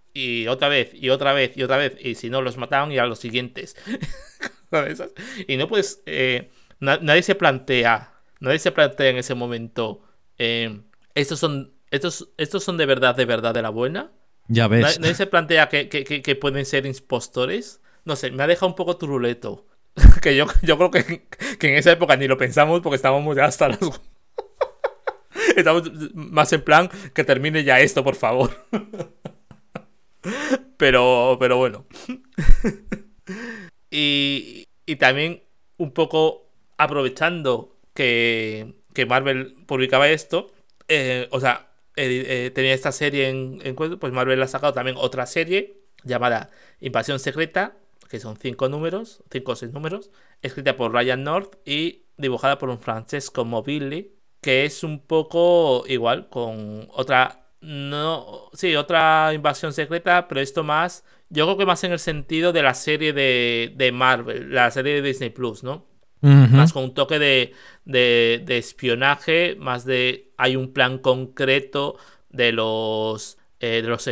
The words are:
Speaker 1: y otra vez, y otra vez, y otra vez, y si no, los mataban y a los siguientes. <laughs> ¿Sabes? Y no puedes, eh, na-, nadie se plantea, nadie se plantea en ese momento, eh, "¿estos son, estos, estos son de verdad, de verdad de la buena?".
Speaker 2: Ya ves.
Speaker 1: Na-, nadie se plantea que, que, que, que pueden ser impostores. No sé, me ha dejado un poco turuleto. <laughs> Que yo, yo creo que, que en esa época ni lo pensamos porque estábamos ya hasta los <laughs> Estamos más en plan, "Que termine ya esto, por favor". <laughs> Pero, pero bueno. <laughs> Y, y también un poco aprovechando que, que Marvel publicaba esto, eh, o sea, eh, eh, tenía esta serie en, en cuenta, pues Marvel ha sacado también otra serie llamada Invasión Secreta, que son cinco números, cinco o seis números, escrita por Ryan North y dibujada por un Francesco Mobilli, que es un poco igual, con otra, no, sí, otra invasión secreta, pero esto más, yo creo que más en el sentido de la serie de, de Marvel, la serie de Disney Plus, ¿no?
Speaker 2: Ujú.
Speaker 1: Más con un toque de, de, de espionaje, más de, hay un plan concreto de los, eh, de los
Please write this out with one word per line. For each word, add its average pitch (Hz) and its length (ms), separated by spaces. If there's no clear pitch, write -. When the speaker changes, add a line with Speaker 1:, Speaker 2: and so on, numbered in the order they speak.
Speaker 1:
y 120 320
otra 135 220
vez, 139 260
y 127 160
otra 139 240
vez, 135 200
y 135 80
otra 131 140
vez, 139 240
y 120 140
si 117 160
no, 131 100
los 123 160
mataban 139 360
y 135 60
a 120 60
los 117 140
siguientes. 123 680
<laughs> - 840
¿Sabes? 151 320
Y 135 100
no 139 120
puedes, - 380
eh, 131 440
na-, 139 200
nadie 160 220
se 190 120
plantea, 127 800
nadie 131 180
se 175 140
plantea 143 380
en 123 80
ese 127 160
momento, 120 680
eh, 117 420
"¿estos 143 240
son, 139 340
estos, 175 460
estos 165 280
son 175 120
de 160 100
verdad, 127 280
de 127 120
verdad 113 280
de 117 80
la 110 80
buena?". 131 420
Speaker 2:
Ya 117 200
ves. 113 140
Speaker 1:
Na-, 156 180
nadie 170 140
se 196 120
plantea 160 440
que, 143 180
que, 143 160
que, 147 160
que - 160
pueden 139 300
ser 135 180
impostores. 131 960
No 151 120
sé, 135 140
me 131 120
ha 147 40
dejado 175 200
un 180 100
poco 175 200
turuleto. 120 720
<laughs> - 260
Que 143 140
yo, 143 100
yo 160 140
creo 175 140
que, - 360
que 156 100
en 139 80
esa 151 160
época 165 240
ni 135 120
lo 131 80
pensamos 147 440
porque 151 160
estábamos 139 400
ya 131 100
hasta 139 220
los 131 320
<laughs> - 800
Estamos 165 340
más 151 380
en 156 100
plan, 165 280
"Que 151 100
termine 147 400
ya 131 160
esto, 135 240
por 135 120
favor". 120 340
<laughs> - 460
Pero, 127 640
pero 123 160
bueno. 127 300
<laughs> - 1000
Y, 139 760
y 156 120
también 147 460
un 156 140
poco 160 580
aprovechando 143 1000
que, 117 800
que 131 140
Marvel 131 480
publicaba 131 440
esto, 160 420
eh, 127 420
o 131 100
sea, 127 300
eh, 131 320
eh, 127 220
tenía 131 240
esta 131 180
serie 143 380
en, 131 340
en 131 100
cuenta, 160 220
pues 147 160
Marvel 131 300
ha 131 40
sacado 135 280
también 127 240
otra 127 260
serie 175 560
llamada 120 460
Invasión 123 380
Secreta, 160 600
que 113 100
son 110 160
cinco 127 320
números, 165 640
cinco 127 220
o 117 40
seis 117 160
números, 160 380
escrita 135 340
por 117 160
Ryan 127 320
North 175 300
y 151 380
dibujada 135 400
por 135 100
un 120 120
Francesco 117 640
Mobilli, 143 640
que 135 240
es 151 180
un 151 160
poco 160 880
igual, 117 400
con 110 640
otra, - 560
no, 147 920
sí, 170 240
otra 156 560
invasión 151 400
secreta, 170 560
pero 135 140
esto 139 200
más, 156 420
yo 147 140
creo 190 140
que 196 80
más 180 180
en 180 80
el 170 60
sentido 160 560
de 165 80
la 131 100
serie 151 400
de, 120 640
de 127 160
Marvel, 123 640
la 123 160
serie 135 240
de 143 80
Disney 135 260
Plus, 117 340
¿no? 143 240
Speaker 2:
Ujú. 143 80
Speaker 1:
Más 156 160
con 135 120
un 131 100
toque 143 240
de, 135 340
de, 120 640
de 127 120
espionaje, 139 1000
más 123 260
de, 127 540
hay 131 180
un 131 160
plan 131 260
concreto 135 1000
de 120 220
los, 110 840
eh, 113 220
de 110 60
los 117 240